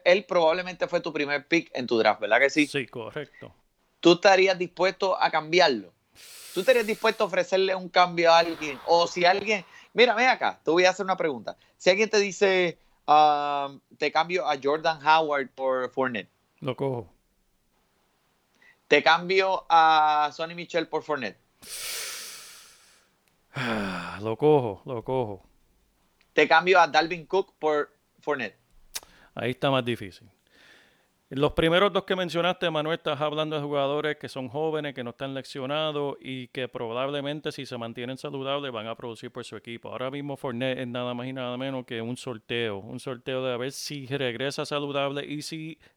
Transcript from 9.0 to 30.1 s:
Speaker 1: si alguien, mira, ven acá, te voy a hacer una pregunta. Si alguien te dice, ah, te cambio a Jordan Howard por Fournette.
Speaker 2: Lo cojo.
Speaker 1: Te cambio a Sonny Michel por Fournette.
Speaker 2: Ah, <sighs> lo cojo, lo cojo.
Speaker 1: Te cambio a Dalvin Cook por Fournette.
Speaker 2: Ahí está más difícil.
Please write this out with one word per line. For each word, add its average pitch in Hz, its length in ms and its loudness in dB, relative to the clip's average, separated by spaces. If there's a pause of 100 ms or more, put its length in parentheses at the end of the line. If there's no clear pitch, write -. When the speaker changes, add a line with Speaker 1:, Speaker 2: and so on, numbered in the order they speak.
Speaker 1:
si 175 180 -2
alguien, 202 400 2 (300)
mira, 226 200 6
ven 240 140 2
acá, - 340 0
te - 80 -2
voy 180 140 4
a 180 60 6
hacer 190 140 -2
una 190 120 -2
pregunta. 131 400 -6 (220)
Si - 100 0
alguien 202 220 4
te 220 80 4
dice, 190 600 2 (280)
ah, 143 680 4 (220)
te 147 160 -2
cambio 165 340 -2
a 151 160 0
Jordan 156 420 0
Howard 147 460 2
por 131 400 -2
Fournette. 123 380 -4 (320)
Speaker 2:
Lo 135 160 -6
cojo. 127 320 -6 (1800)
Speaker 1:
Te 147 160 4
cambio 180 640 2
a 156 640 6
Sonny 165 220 -8
Michel 165 340 -4
por 156 140 -4
Fournette. 131 360 -6 (2250)
Speaker 2:
Ah, 92 640 -6
<sighs> 104 40 -12
lo 110 140 -4
cojo, 139 480 2
lo 120 180 -8
cojo. 120 400 -4 (920)
Speaker 1:
Te 151 140 4
cambio 175 320 4
a 165 80 8
Dalvin 160 400 -2
Cook - 320 -2
por 151 320 -2 (300)
Fournette. 131 360 -6 (800)
Speaker 2:
Ahí 117 160 -4
está 139 200 -2
más 131 140 0
difícil. 110 440 -8 (1000)